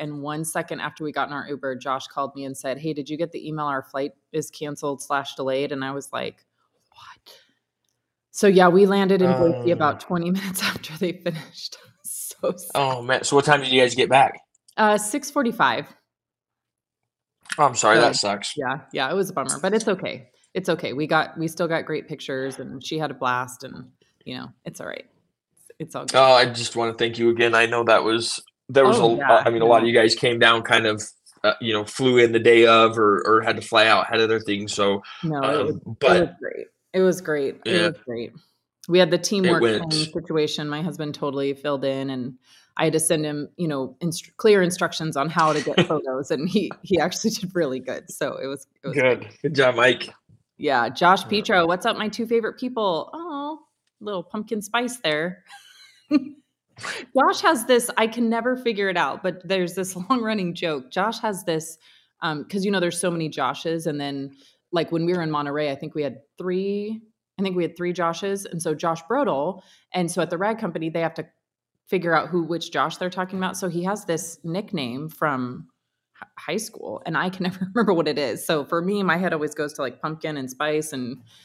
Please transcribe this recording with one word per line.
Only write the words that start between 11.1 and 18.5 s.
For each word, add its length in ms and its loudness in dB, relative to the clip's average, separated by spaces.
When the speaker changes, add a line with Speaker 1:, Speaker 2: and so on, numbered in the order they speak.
Speaker 1:
finished. 680 -10
<laughs> 40 -20
So 540 -8
sad. 180 -16
Speaker 2:
Oh, 280 -2
man. 220 0
So 120 2
what 80 6
time 160 4
did 100 -4
you 100 6
guys 140 4
get 140 2
back? 320 4
Speaker 1:
Uh, 220 4
six 320 -6
forty-five. 560 0
Speaker 2:
Oh, 60 6
I'm 100 2
sorry. 220 6
Speaker 1:
So, 60 6
Speaker 2:
That 140 4
sucks. 400 -4